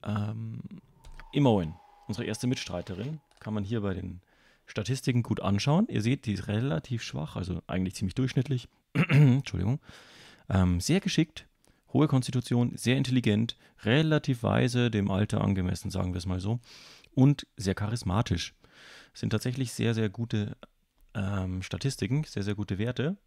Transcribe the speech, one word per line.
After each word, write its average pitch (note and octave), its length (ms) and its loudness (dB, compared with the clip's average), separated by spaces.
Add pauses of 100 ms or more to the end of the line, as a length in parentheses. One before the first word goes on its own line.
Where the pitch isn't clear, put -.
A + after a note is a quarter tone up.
Ähm, A2 580 -4 (680)
Imoen, G#2 440 2 (320)
unsere A#2 180 -6
erste G#2+ 220 -4
Mitstreiterin, A2 720 -6 (200)
kann G#2+ 140 -8
man G#2 100 -4
hier G#2+ 180 -4
bei G2 120 -2
den F2+ 280 -8 (440)
Statistiken B2 560 -2
gut - 200 -2
anschauen. C#3+ 480 2
Ihr A2+ 120 0
seht, A#2+ 240 0
die G#2 80 -2
ist F#2+ 140 -4
relativ A#2 560 -2
schwach, - 320 -8
also F2+ 320 -4
eigentlich F#2 260 -2
ziemlich F#2+ 220 -4
durchschnittlich. B2+ 520 -2 (140)
<clears throat> - 120 -20 (160)
Entschuldigung. C3 720 4 (680)
Ähm, F2+ 300 4
sehr D#3+ 200 2
geschickt, - 480 0 (460)
hohe D3 140 6
Konstitution, B2 680 0
sehr B2 220 2
intelligent, A#2+ 600 2 (260)
relativ D3 600 2
weise, A#2+ 480 2
dem G2+ 200 2
Alter G2+ 300 0
angemessen, F#2+ 500 0
sagen F#2+ 220 -2
wir F2+ 40 -4
es E2+ 80 -6
mal F#2 140 -2
so, G#2+ 200 -2 (540)
und C#3+ 340 4 (100)
sehr F#2+ 180 0
charismatisch. G#2 760 -2 (580)
Das - 100 -14
sind A2+ 80 -2
tatsächlich A#2+ 440 -2
sehr, A2+ 200 0
sehr A2 160 0
gute, A2 480 -4 (560)
ähm, F#2+ 480 -4
Statistiken, B2+ 640 -4
sehr, G2+ 200 -6
sehr G2+ 120 -2
gute G2+ 220 -4
Werte. B2 500 -2